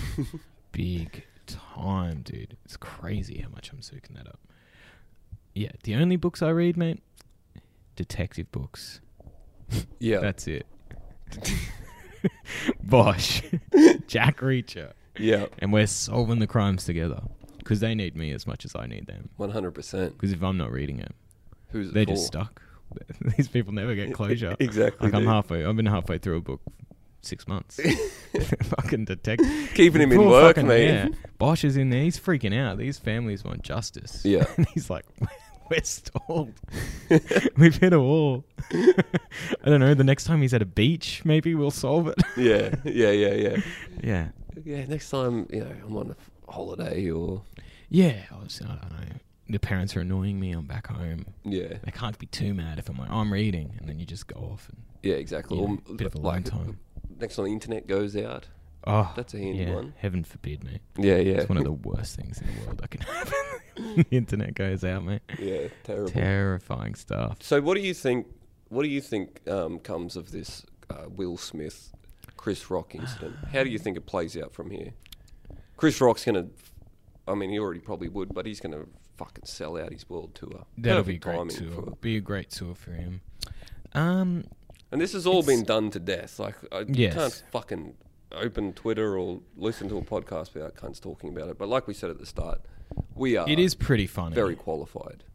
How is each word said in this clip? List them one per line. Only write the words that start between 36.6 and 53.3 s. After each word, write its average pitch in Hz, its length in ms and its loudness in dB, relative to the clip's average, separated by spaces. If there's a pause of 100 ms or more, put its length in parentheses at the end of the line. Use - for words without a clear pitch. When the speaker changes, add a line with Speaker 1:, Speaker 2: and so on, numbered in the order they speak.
Speaker 1:
<laughs> - 480 6
Speaker 2:
We've 160 180 10
hit 185 180 6
a 160 60 8
wall." 139 460 2 (120)
<laughs> - 140 -8
I - 920 2
don't 147 160 8
know. 139 120 8
The 135 100 6
next 139 200 4
time 160 180 2
he's 127 140 2
at 110 80 4
a - 20 -2
beach, 113 580 0
maybe 160 300 4
we'll 147 180 2
solve 156 360 0
it. - 80 -4 (120)
<laughs> - 100 -10
Speaker 1:
Yeah, 107 360 6 (100)
yeah, 113 280 4
yeah, 104 220 4
yeah. 107 240 2 (460)
Speaker 2:
Yeah. 87 240 0 (380)
Speaker 1:
Yeah, 143 220 -6
next 151 240 -8
time, 123 400 0
you 107 80 -4
know, 123 120 -8 (140)
I'm 107 100 -8
on 101 120 -6
a - 40 -10
f-, - 200 -18 (180)
holiday 90 600 -6
or 87 340 -4 (460)
Speaker 2:
Yeah, 156 420 4
I - 120 -16
was, - 200 -12
I 107 40 -10
don't 95 240 -10
know. - 240 -12 (320)
The 104 120 -2
parents 95 360 -2
are 92 60 -2
annoying 95 380 -2
me. 92 120 -4
I'm 82 160 -6
back - 200 -8
home. 85 380 -6 (180)
Speaker 1:
Yeah. 92 400 -6
Speaker 2:
They - 80 -8
can't 110 280 -8
be - 80 -14
too 101 260 -4
mad 82 240 -4
if - 120 -8
I'm 65 80 -8
like, 62 120 -8
"I'm 107 240 0